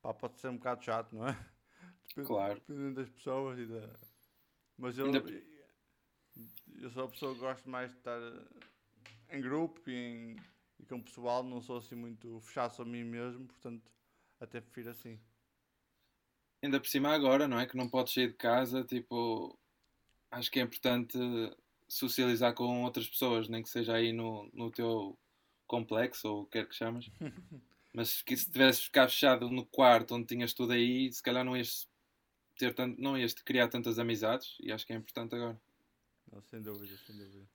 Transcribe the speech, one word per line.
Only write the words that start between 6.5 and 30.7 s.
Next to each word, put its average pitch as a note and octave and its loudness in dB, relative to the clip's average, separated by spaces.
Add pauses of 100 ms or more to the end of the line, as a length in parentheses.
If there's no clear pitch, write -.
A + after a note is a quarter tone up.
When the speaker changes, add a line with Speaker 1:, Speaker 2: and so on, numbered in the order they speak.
Speaker 1:
eu B2+ -10
sou B2+ -4
a B2 -8
pessoa C3+ -8
que A#2+ -12
gosto C3 -6
mais B2+ -6
de B2+ -20
estar A#2+ -8 (1120)
em C#3+ -6
grupo D3+ -4
e B2+ -6
em, A#2 -10 (440)
e - -20
com C3 -10
o A#2 -12
pessoal, B2 -2
não B2+ -8
sou B2 -8
assim A#2 -12
muito A#2 -12
fechado B2 -4
só B2+ -10
a - -8
mim A#2+ -8
mesmo, A#2+ -8
portanto, A#2 -16 (480)
até A#2+ -12
prefiro A#2 -14
assim. A2+ -16 (1400)
Speaker 2:
Ainda C#3 2
por - -6
cima C#3+ 2
agora, C#3+ 6
não A#2+ 0
é? B2+ 2
Que B2+ -12
não B2 -2
podes B2+ 0
sair B2+ 4
de A#2+ -2
casa, B2 2
tipo, A#2 -4 (720)
acho A#2+ -4
que C3+ 2
é B2+ 4
importante B2 0 (680)
socializar A#2+ 2
com B2 0
outras A#2+ -4
pessoas, A2+ 0
nem A2+ -4
que - -12
seja A#2 -2
aí A2+ 2
no, A2 -4
no A#2 -6
teu A2+ -2 (500)
complexo, A2+ -2
ou G#2 -2
o G2 -8
que - -20
quer G#2+ -4
que - -16
chames. A#2 -6 (100)
Speaker 1:
<laughs> D3 -12 (300)
Speaker 2:
Mas - -2
que - -2
se - -2
tivesses C3 8
ficado C3 8
fechado B2 6
no B2+ -2
quarto A#2+ 8
onde A#2+ -2
tinhas A#2+ -2
tudo B2 0